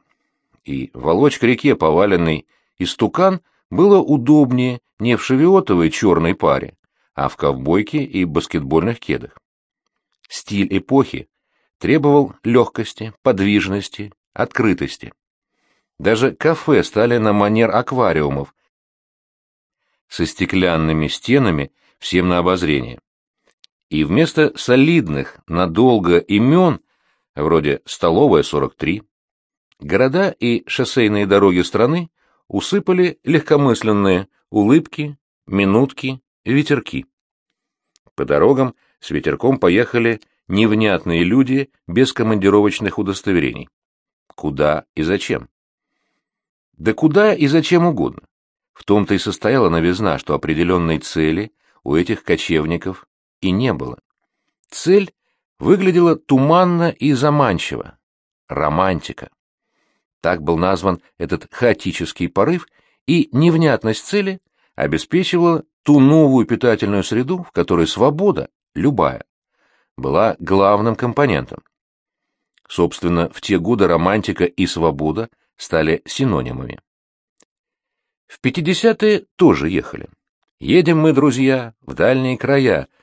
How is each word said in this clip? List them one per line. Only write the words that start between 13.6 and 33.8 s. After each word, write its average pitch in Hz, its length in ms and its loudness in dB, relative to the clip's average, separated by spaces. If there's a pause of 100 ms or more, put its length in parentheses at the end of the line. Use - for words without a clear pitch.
открытости. - 840 -4 (880)
Даже 113 320 2
кафе 151 540 0
стали 120 320 0
на 107 160 2
манер 104 420 2
аквариумов, 78 800 -2 (1500)
со - 180 -4
стеклянными 80 840 -2
стенами 107 640 -2 (260)
всем 90 300 -2
на 87 80 0
обозрение. 80 640 -2 (880)
И 76 160 -2
вместо 151 520 0
солидных 127 880 0
надолго 87 720 2
имён, 135 600 2 (560)
вроде 73 480 0
«Столовая 90 600 2
сорок 69 320 -4
три», 90 280 -6 (800)
города 131 500 0
и 120 340 -2
шоссейные 107 600 0
дороги 98 340 4
страны 135 500 -2 (380)
усыпали 180 800 -2
легкомысленные 110 1040 0 (200)